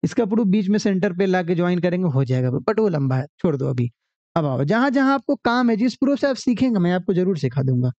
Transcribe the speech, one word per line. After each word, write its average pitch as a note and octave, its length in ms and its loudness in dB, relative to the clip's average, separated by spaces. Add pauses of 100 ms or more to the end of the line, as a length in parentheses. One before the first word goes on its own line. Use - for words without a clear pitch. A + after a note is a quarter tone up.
इसका G3 240 0
प्रूफ G#3+ 200 2
बीच F#3+ 220 2
में G#3 100 2
सेंटर G3 340 0
पे F#3+ 140 0
लाके F3+ 280 0
ज्वाइन F3 240 0
करेंगे, F3+ 300 0
हो C3+ 160 0
जाएगा, B2+ 260 0
but D3 280 -2
वो A3 100 2
लंबा C#3 280 0
है, C3 100 -4 (120)
छोड़ D#3+ 180 -2
दो C3+ 100 -4
अभी। B2 240 -2 (460)
अब D3+ 100 0
आओ, C3 180 0
जहाँ-जहाँ C4 500 2
आपको C#4 220 -2
काम A#3+ 340 0
है, A3+ 60 2
जिस A3+ 200 0
प्रूफ C#4 220 0
से - 80 -2
आप C4+ 100 0
सीखेंगे, A#3+ 420 0
मैं F3 140 2
आपको F#3 220 -2
जरूर F3+ 240 0
सिखा C3+ 240 -2
दूंगा। B2 360 0